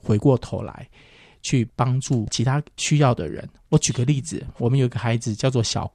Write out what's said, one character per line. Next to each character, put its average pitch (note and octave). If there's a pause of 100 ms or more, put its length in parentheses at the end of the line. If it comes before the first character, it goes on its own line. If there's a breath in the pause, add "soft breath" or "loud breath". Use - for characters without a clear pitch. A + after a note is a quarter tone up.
回 G#2+
过 B2+
头 -
来 - (560 soft breath)
去 A#2+
帮 B2
助 A#2
其 -
他 C3+ (140)
需 -
要 C3+
的 F2
人。 - (200)
我 D3+
举 -
个 A#2+
例 C3+
子， - (120)
我 A#2+
们 C3+
有 B2+
一 -
个 A#2+
孩 A#2
子 A2+
叫 C3+
做 B2+
小 A2+